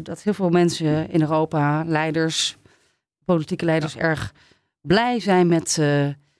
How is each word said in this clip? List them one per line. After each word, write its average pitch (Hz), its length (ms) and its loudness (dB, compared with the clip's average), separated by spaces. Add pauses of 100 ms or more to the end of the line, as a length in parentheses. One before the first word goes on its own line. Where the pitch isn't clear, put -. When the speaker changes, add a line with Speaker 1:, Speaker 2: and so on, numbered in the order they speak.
Speaker 1:
dat - 180 -12
heel 208 120 0
veel 185 160 -2
mensen 165 640 0
in 165 100 2
Europa, 156 640 0
leiders, 160 720 -2 (680)
politieke 170 400 -2
leiders, 160 280 -2
Speaker 2:
Ja. - 60 -14
Speaker 1:
erg 160 340 -4 (480)
blij 233 380 2
zijn 180 280 4
met, 165 320 0
eh, 143 280 2 (320)